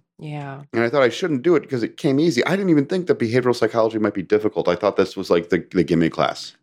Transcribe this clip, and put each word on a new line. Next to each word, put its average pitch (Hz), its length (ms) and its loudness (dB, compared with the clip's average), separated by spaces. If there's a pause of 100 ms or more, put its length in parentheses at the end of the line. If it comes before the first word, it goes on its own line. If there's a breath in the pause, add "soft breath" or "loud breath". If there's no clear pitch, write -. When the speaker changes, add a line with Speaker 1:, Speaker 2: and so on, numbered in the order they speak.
(180)
Speaker 1:
Yeah. 143 440 -12 (100)
Speaker 2:
And 117 100 0
I 117 80 2
thought 143 140 4
I 123 40 6
shouldn't 139 340 -4
do 170 120 4
it 147 60 4
because 120 240 -4
it - 140 -4
came 139 200 0
easy. 160 280 2
I - 100 0
didn't 196 140 0
even 143 160 4
think 180 200 -4
that - 140 0
behavioral 123 340 0
psychology 113 440 0
might 104 160 0
be 98 80 -6
difficult. 107 460 0
I 87 60 4
thought 98 220 0
this 95 200 0
was, 95 140 -4
like, 87 200 0
the, 87 200 0
the 90 140 2
gimme 82 260 2
class. - 520 -4